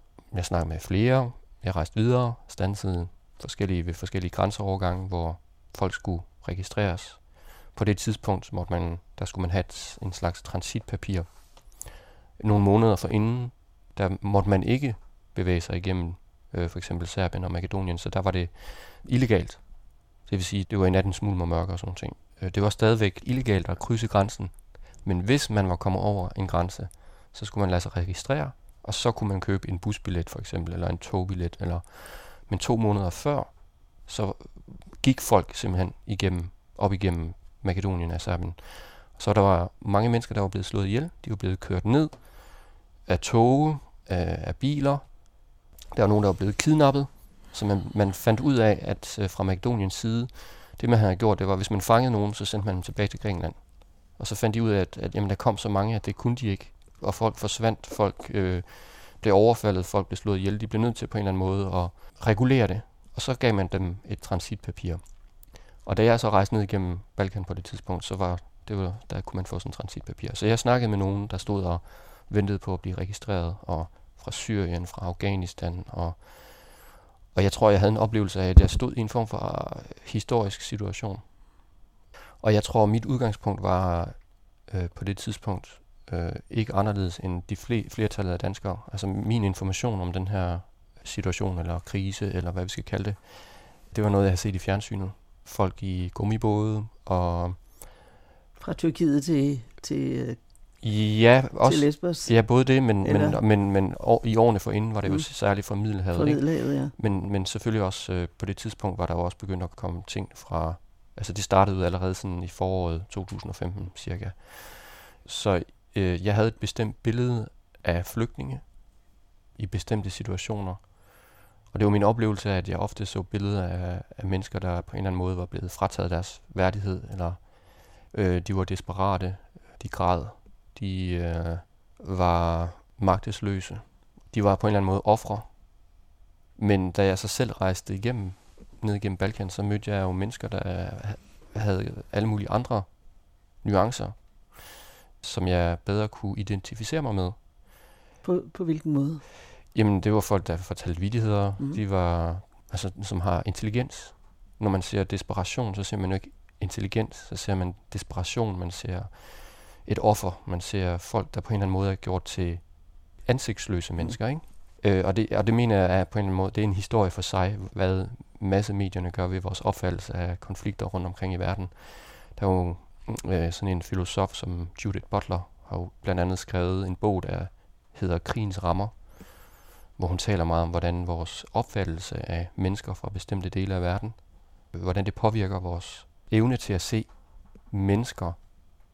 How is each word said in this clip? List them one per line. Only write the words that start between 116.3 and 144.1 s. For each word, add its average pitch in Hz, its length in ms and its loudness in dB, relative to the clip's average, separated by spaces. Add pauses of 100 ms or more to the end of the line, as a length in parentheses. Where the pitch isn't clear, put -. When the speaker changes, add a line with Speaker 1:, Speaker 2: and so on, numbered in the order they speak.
Speaker 1:
havde 110 140 6
et 110 80 -4
bestemt - 460 -4
billede 120 460 0 (360)
af 87 220 0
flygtninge 131 540 -4 (960)
i 107 100 -6
bestemte 104 440 -4
situationer. 98 640 -6 (1000)
Og 101 80 -2
det 107 60 4
var 101 40 6
min 101 120 6
oplevelse, 107 480 4
at 92 180 0
jeg 95 100 -2
ofte 101 280 -6
så 98 160 -4
billeder 101 460 -2
af, 90 340 -4 (140)
af - 100 -8
mennesker, 95 320 -2
der 87 220 -2
på - 120 -10
en - 60 -6
eller 98 120 -2
anden 90 80 -2
måde 92 180 -2
var 90 100 -4
blevet 90 240 -8
frataget 92 400 -2
deres 87 380 -4
værdighed, 95 640 0
eller, 90 220 -4 (800)
øh, 90 260 2
de 95 160 -4
var 92 80 2
desperate, 95 720 -2 (460)
de 107 60 -8
græd, 90 360 0 (560)
de, 95 300 -4
øh, 85 460 -2 (420)
var 85 720 2 (300)
magtesløse. 101 800 0 (540)
De 107 100 4
var 98 120 6
på - 100 0
en - 20 4
eller 104 100 4
anden 98 80 2
måde 95 180 2
ofre. 110 360 2 (1160)
Men 98 360 4
da 98 140 2
jeg 95 120 2
så 107 100 -6
selv - 240 -2
rejste 95 420 -2
igennem, 101 380 -4 (500)
ned 104 120 0
igennem 98 240 -2
Balkan, 98 320 -2
så - 120 -6
mødte 104 320 -2
jeg 98 80 0
jo 92 100 0
mennesker, 98 360 -4
der 92 400 -4 (160)
ha-, - 560 -10
havde 104 420 -2 (100)
alle 107 160 0
mulige 107 220 -2
andre 110 320 0 (800)
nuancer, 101 480 2 (1120)